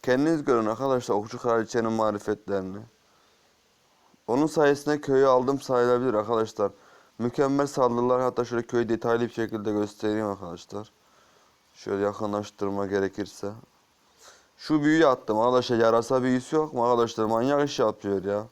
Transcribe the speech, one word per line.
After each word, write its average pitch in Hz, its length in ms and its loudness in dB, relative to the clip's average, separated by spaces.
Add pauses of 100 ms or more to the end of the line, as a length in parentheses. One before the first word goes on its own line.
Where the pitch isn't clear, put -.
Kendiniz 143 420 0
görün 117 220 2
arkadaşlar 123 480 -2
Okçu 110 240 -4
Kraliçe'nin 113 540 0
marifetlerini. 101 840 -2 (1500)
Onun 135 200 2
sayesinde 147 540 2
köyü 135 260 4
aldım 131 340 2
sayılabilir 123 540 2
arkadaşlar. 107 580 -2 (460)
Mükemmel 139 480 0
saldırılar. 123 540 0
Hatta 123 240 -2
şöyle 117 220 -4
köyü 117 220 -2
detaylı 113 320 0
bir 113 120 -4
şekilde 107 400 -6
göstereyim 107 540 -4
arkadaşlar. 98 680 -12 (800)
Şöyle 98 300 -4
yakınlaştırma 101 840 -4
gerekirse. 98 680 -4 (1040)
Şu 156 260 0
büyüyü 156 240 6
attım 127 320 2
arkadaşlar. 123 380 2
Yarasa 117 460 2
büyüsü 127 340 -2
yok 156 180 -2
mu 120 100 0
arkadaşlar? 117 400 2
Manyak 131 440 0
iş 143 100 -8
yapıyor 101 460 -2
ya. 104 280 -4